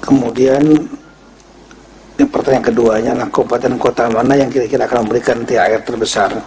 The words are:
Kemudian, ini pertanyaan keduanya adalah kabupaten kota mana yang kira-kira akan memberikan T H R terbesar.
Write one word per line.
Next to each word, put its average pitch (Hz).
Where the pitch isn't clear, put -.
Kemudian, 131
ini -
pertanyaan -
keduanya 113
adalah 123
kabupaten 123
kota 120
mana 117
yang 139
kira-kira 117
akan 120
memberikan 117
T 127
H 107
R 107
terbesar. 107